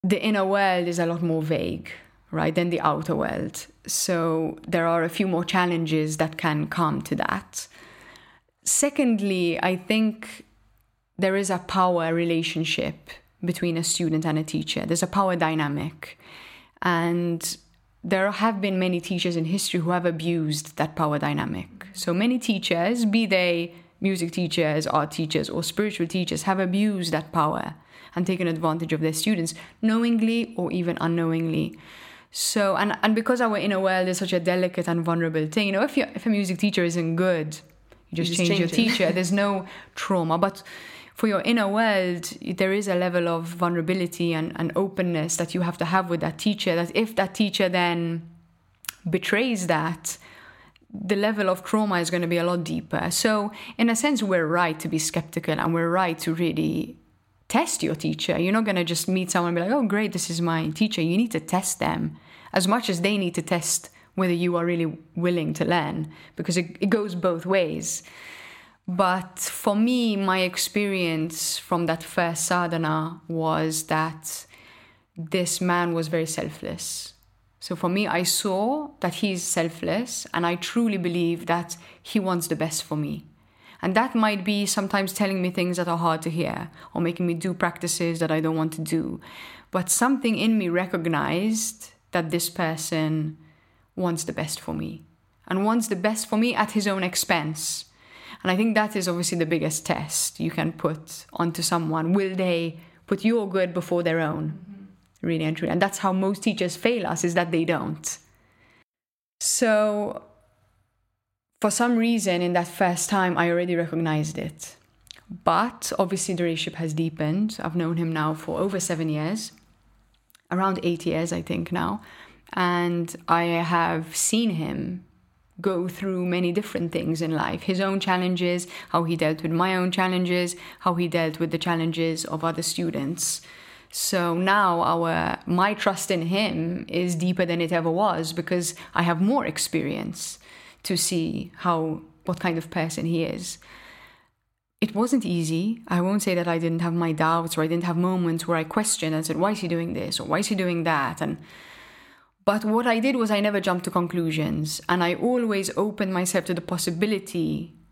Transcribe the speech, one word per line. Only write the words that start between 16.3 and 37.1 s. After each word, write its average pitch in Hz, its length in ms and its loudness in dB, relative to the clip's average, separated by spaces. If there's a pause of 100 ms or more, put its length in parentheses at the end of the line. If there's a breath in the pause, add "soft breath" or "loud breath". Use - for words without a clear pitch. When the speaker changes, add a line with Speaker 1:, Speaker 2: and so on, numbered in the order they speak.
Speaker 1:
And 170 760 0 (480)
there 190 260 2
have 202 300 0
been 190 180 0
many 180 220 2
teachers 175 340 -2
in 165 120 0
history 180 340 0
who 165 100 0
have 180 160 0
abused 160 680 -2
that 156 180 -2
power 151 240 0
dynamic. - 720 -4
So - 220 -2
many 233 240 2
teachers, 196 680 0
be 220 220 4
they 175 480 2 (240 loud breath)
music 180 320 0
teachers, 156 560 0
art 151 240 2
teachers, 151 380 -2
or - 140 -2
spiritual 202 440 -2
teachers, 165 360 -2
have 190 180 0
abused 185 520 2
that 151 200 -2
power 156 420 0 (400 loud breath)
and 175 120 0
taken 180 200 0
advantage 165 460 0
of 151 80 0
their 156 120 2
students, 165 420 0 (260 loud breath)
knowingly 226 760 2
or 180 140 -2
even 175 300 0
unknowingly. 165 760 0 (520 loud breath)
So, - 460 2
and, 208 260 2
and 220 120 4
because 233 260 2
our 220 160 2
inner 190 240 0
world 185 280 2
is 180 100 0
such 185 160 -2
a 175 60 2
delicate 180 460 0
and 170 160 0
vulnerable 160 440 2
thing, 202 200 0
you 196 60 0
know, 196 100 2
if 294 140 0
you, 247 80 2 (100)
if - 120 -6
a - 20 2
music 196 300 2
teacher 196 260 2
isn't 165 320 0